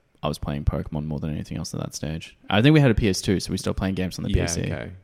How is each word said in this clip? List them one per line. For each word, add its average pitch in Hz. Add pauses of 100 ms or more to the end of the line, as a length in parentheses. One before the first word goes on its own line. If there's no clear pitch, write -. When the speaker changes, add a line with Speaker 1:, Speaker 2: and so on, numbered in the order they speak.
(220)
Speaker 1:
I 76
was 73
playing 73
Pokemon 76
more 76
than 78
anything 85
else -
at 78
that -
stage. 80 (120)
I 104
think 147
we 156
had 131
a -
P 113
S 92
two, 92
so -
we 92
stopped 98
playing 95
games 90
on -
the 90
Speaker 2:
Yeah, 87
Speaker 1:
P 85
C. 87
Speaker 2:
okay. 71 (140)